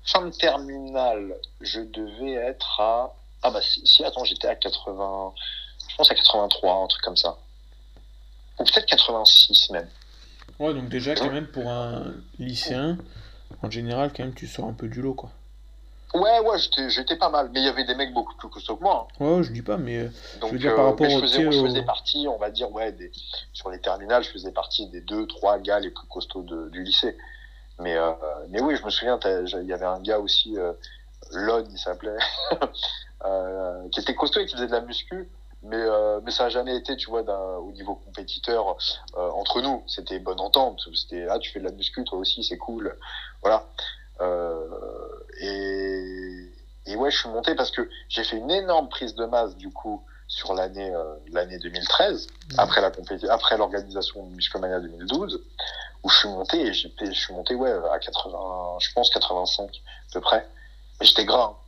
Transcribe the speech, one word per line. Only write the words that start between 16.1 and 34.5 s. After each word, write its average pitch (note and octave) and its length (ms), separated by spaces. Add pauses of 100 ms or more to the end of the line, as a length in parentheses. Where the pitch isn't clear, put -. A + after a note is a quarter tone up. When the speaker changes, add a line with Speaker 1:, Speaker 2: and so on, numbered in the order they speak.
Speaker 1:
Ouais, G#3+ 260
ouais, G#3+ 180
j'étais, C3+ 300
j'étais B2+ 280
pas F3 120
mal, C#3+ 240
mais C3 80
il C3+ 60
y - 20
avait C3 160
des B2 100
mecs C3 200
beaucoup - 220
plus - 120
costauds - 280
que F3 80
moi, E3 260
hein. - 140
Speaker 2:
Ouais, E3 120
ouais, F3 60
je B2 100
dis A#2 80
pas, G#2+ 160
mais, A#2+ 220
euh, A#2 100 (320)
Speaker 1:
Donc, A2 100
Speaker 2:
je B2+ 40
veux B2+ 60
dire, D3 140
par C#3 120
Speaker 1:
euh, C3+ 40
Speaker 2:
rapport D3+ 180
Speaker 1:
mais C#3+ 40
je C3+ 60
Speaker 2:
au, - 20
Speaker 1:
faisais, C3+ 180
Speaker 2:
tu D#3+ 40
sais, - 20
Speaker 1:
moi, D3+ 80
je C#3+ 60
Speaker 2:
au C3 80
Speaker 1:
faisais B2 160
partie, C#3 460
on A2+ 100
va G#2 120
dire, - 200
ouais, A2 220
des, F2+ 180 (420)
sur - 180
les F2+ 100
terminales, G2+ 420
je - 80
faisais F#2 220
partie F#2+ 340
des F2 140
deux, G#2+ 260
trois G2+ 320
gars G2+ 220
les G2 100
plus - 160
costauds F2+ 360
de, E2 280
du F2+ 140
lycée. G2+ 340 (600)
Mais, F2 160
euh, E2 160 (360)
mais G#2 140
oui, C#3+ 140
je - 80
me G#2+ 40
souviens, A#2 300
t'as, F#2+ 240
il F#2 240
y F#2 80
avait F2+ 100
un F#2 160
gars G#2+ 180
aussi, G#2 380
euh, F2 160 (600)
Lon, A2 380
il G2 80
s'appelait, G#2 380 (360)
<laughs> - 40 (720)
euh, F#2 640
qui - 100
était C3 140
costaud D#3 260
et F#3+ 60
qui - 80